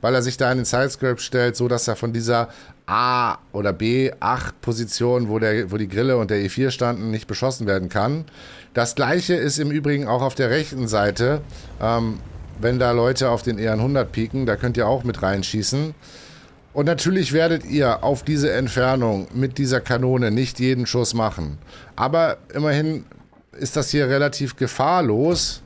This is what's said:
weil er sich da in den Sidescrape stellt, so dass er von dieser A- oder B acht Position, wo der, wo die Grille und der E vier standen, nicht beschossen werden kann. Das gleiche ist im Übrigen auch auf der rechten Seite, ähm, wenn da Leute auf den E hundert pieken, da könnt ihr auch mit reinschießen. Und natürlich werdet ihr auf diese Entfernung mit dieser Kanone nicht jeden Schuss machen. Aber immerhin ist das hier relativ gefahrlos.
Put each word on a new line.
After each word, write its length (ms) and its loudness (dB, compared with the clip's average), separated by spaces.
weil 120 2
er 60 4
sich 160 -2
da 160 2
in 60 0
den 80 -2
Sidescrape 520 0
stellt, 380 0
so 100 0
dass 220 0
er 80 0
von 160 -4
dieser 360 0
A- 540 0
oder 200 0
B 380 0
acht 400 -2
Position, 680 0
wo 80 0
der, 320 0
wo 80 -4
die 100 -2
Grille 300 2
und 120 0
der 100 2
E 100 -2
vier 200 0
standen, 400 -2
nicht 160 -4
beschossen 400 -2
werden 220 0
kann. 380 -2
Das 220 0
gleiche 380 2
ist 240 0
im 120 0
Übrigen 360 0
auch 140 2
auf 140 0
der 160 2
rechten 380 -2
Seite, 520 2
ähm, 380 0
wenn 180 2
da 120 4
Leute 400 2
auf 120 0
den 160 -2
E 120 0
hundert 420 0
pieken, 320 -2
da 120 2
könnt 200 -2
ihr 100 2
auch 180 0
mit 180 -2
reinschießen. 720 -2
Und 120 0
natürlich 480 0
werdet 320 2
ihr 400 2
auf 180 0
diese 300 0
Entfernung 840 2
mit 240 -2
dieser 220 2
Kanone 500 2
nicht 300 -2
jeden 260 2
Schuss 280 0
machen. 440 -2
Aber 400 2
immerhin 500 0
ist 160 -6
das 160 -2
hier 180 2
relativ 460 0
gefahrlos. 1120 2